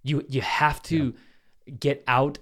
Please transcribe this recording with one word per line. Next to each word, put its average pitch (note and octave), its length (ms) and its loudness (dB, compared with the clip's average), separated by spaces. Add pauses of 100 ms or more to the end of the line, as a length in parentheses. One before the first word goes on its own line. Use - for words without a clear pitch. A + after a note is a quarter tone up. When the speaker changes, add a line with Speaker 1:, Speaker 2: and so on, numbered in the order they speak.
Speaker 1:
You, C#3+ 260 -2
you C3 120 -2
have - 440 0
to D3 300 0 (520)
Speaker 2:
Yeah. D3 120 -16
Speaker 1:
get C#3 300 -2
out C3+ 340 2